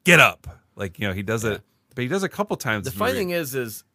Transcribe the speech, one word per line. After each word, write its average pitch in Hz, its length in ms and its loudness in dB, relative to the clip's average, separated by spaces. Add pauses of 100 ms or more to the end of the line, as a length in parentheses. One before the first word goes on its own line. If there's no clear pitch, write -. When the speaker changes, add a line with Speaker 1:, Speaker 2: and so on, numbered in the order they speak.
Speaker 1:
"Get 170 160 8
up!" 107 260 4 (300)
Like, 95 240 -6
you 104 80 -2
know, 95 80 -2
he 101 80 -4
does 110 200 -2
Speaker 2:
Yeah. 110 100 0
Speaker 1:
it, 98 80 -4 (340)
but 123 80 -4
he 123 40 -2
does 190 160 -2
it 185 40 0
a - 20 -12
couple 208 280 -4
times 107 280 -2
Speaker 2:
The - 60 -4
Speaker 1:
in - 20 -8
the - 60 -8
Speaker 2:
funny 220 140 2
Speaker 1:
movie. - 80 -2
Speaker 2:
thing 180 100 -2
is, 156 240 -2
is 117 280 -6 (120)